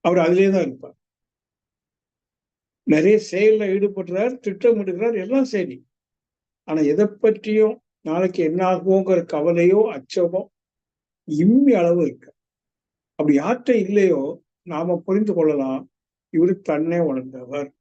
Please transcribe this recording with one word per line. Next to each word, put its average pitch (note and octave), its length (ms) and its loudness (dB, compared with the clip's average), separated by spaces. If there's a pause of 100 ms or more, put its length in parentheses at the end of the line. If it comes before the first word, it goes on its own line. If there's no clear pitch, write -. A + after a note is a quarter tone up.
அவர் F3 180 0
அதிலே F3+ 320 2
தான் F#3+ 120 0
இருப்பார். - 340 -10 (1900)
நிறைய E3+ 340 4 (140)
செயல்ல G#3+ 380 2
ஈடுபடுறார், G3 680 -2
திட்டமிடுகிறார், G#3 800 -2
எல்லாம் B3 260 -2
சரி. F#3 420 -8 (800)
ஆனா D#3+ 120 -2
எதை D#3 260 2
பற்றியும் G#3+ 760 0 (180)
நாளைக்கு F3+ 420 -2
என்ன E3+ 240 -2
ஆகுமோங்கிற F#3 580 0
கவலையோ E3+ 560 2 (120)
அச்சமோ F3+ 500 -4 (840)
இம்மி A3 440 4
அளவு F3 340 2
இருக்கு. - 240 -10 (880)
அப்படி D3+ 200 2
யார்கிட்ட A#3 380 -2
இல்லையோ F#3 680 0 (200)
நாம E3+ 360 -4
புரிந்து G3 360 -2
கொள்ளலாம், C#3 560 -2 (420)
இவரு F3+ 280 0
தன்னை E3 400 -4
உணர்ந்தவர் C3 800 -8